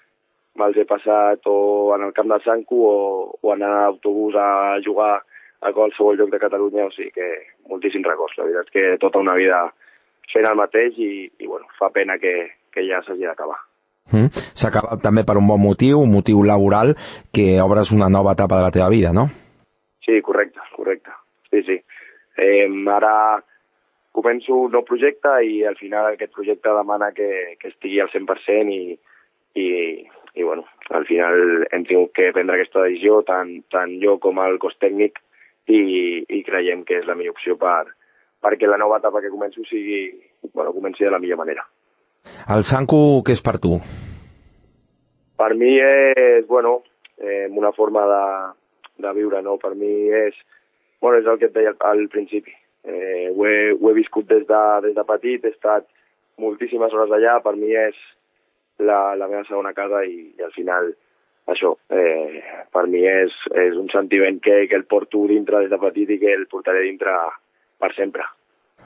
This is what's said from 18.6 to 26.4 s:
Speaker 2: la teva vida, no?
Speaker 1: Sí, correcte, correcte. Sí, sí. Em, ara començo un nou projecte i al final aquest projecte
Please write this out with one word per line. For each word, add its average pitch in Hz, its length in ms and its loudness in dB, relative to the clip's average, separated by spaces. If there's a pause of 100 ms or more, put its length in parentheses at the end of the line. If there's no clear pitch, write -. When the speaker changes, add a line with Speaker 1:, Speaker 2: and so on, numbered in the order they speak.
Speaker 2:
la 90 80 0
teva 92 160 2
vida, 95 240 2
no? 117 140 2 (760)
Speaker 1:
Sí, 113 240 2
correcte, 101 480 -4
correcte. 95 400 -8 (380)
Sí, 101 160 2
sí. 92 100 -2 (640)
Em, 98 480 2
ara 107 540 2 (720)
començo 120 400 -2 (100)
un 117 80 -4
nou 120 140 0
projecte 139 440 0 (140)
i 107 220 -2
al 101 120 -6
final 107 300 -4
aquest 104 260 -8
projecte 104 400 -2